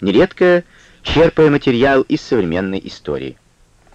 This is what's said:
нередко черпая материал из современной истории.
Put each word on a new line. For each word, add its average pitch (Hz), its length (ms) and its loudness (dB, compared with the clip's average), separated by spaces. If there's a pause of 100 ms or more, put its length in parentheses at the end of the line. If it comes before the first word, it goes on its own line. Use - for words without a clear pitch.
нередко 175 640 2 (400)
черпая 156 480 2
материал 135 500 0
из - 200 -4
современной 95 640 -4
истории. 67 540 -12 (580)